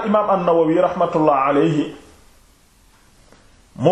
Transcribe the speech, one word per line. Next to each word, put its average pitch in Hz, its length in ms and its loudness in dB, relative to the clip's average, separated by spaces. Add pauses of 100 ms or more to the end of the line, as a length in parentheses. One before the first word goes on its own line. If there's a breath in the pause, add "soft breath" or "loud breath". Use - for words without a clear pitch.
al 220 60 -6
imaam 208 240 0
an-Nawawi 170 500 0
rahmatullah 165 680 0
alayhi, 147 460 0 (1800 soft breath)
mu 139 160 2